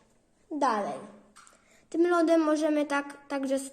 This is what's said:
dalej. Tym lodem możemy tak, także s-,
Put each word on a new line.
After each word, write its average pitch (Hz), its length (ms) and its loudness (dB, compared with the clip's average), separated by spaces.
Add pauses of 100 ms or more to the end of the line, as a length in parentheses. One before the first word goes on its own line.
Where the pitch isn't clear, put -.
(500)
dalej. 220 480 -2 (920)
Tym 339 180 2
lodem 330 320 4
możemy 302 460 0
tak, 285 420 -6
także 269 260 -2
s-, 269 180 -4